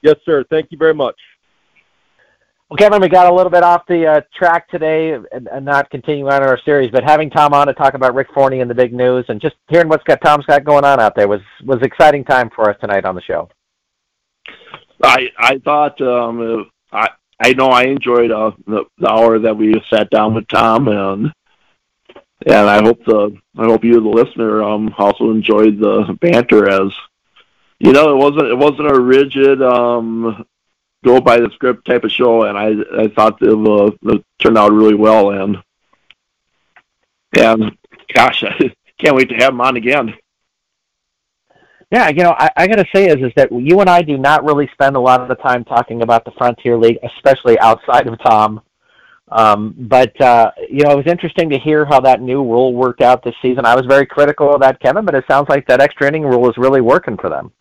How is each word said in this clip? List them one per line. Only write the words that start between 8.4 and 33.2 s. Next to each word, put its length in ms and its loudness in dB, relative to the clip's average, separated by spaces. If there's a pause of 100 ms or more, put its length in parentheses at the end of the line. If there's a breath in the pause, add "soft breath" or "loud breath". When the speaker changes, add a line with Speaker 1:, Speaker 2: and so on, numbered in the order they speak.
Speaker 2:
and 100 -4
the 40 -6
big 200 -2
news 340 -2
and 120 -10
just 160 -8 (120)
hearing 200 2
what's 160 -2
got, 180 0
Tom's 240 0
got 180 0
going 200 2
on 140 2
out 160 0
there 140 0
was, 140 -4 (220)
was 180 -4
exciting 420 0
time 300 -2
for 160 0
us 100 -6
tonight 240 -4
on 100 -6
the 60 -12
show. 300 -10 (1500 loud breath)
Speaker 3:
I, 260 0 (100)
I 200 -2
thought, 420 -4
um, 680 -6 (220)
uh, 40 -8
I, 140 -2 (280)
I 140 2
know 160 0
I 160 2
enjoyed, 460 -2
uh, 220 -4 (140)
the, 180 -6 (140)
the 120 -2
hour 300 2
that 160 -2
we 340 0
sat 200 -2
down 240 0
with 140 -8
Tom, 400 0
and, 440 -6 (1120)
and 240 2
I 120 2
hope 220 0
the, 320 -2 (220)
I 60 -6
hope 200 0
you, 160 4
the 80 -2
listener, 540 -2
um, 340 -6
also 340 -2
enjoyed 480 0
the 420 -2
banter. 480 2
As 240 -2 (880)
you 140 2
know, 180 4
it 60 0
wasn't, 300 0
it 100 -2
wasn't 340 0
a 80 2
rigid, 640 2
um, 840 -2 (580)
go 160 4
by 180 2
the 120 0
script 340 -6
type 200 -2
of 80 -4
show, 320 0
and 120 -6
I, 460 -4
I 60 0
thought 340 0